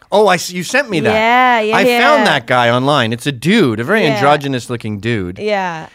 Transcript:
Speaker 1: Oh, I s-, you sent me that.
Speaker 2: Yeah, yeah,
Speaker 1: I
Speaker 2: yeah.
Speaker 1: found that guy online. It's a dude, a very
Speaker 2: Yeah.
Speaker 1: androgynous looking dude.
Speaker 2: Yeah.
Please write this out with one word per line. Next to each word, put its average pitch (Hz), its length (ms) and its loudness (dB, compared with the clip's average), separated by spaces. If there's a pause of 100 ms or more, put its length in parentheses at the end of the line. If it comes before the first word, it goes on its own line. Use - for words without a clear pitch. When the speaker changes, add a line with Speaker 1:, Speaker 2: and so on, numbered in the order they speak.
(120)
Speaker 1:
Oh, 208 140 4
I 185 80 4
s-, - 160 -4
you 180 140 -8
sent 254 260 -2
me 175 120 -2
that. 117 120 0
Speaker 2:
Yeah, 240 460 2
yeah, 214 180 0
Speaker 1:
I - 40 2
Speaker 2:
yeah. 240 180 2
Speaker 1:
found 262 260 2
that 147 220 0
guy 120 240 2
online. 127 420 0
It's 120 140 -6
a 143 40 -2
dude, 139 480 0
a 117 40 -4
very 208 200 0
Speaker 2:
Yeah. 147 120 0
Speaker 1:
androgynous 139 520 0
looking 113 320 -6
dude. 98 380 -4
Speaker 2:
Yeah. 185 580 -6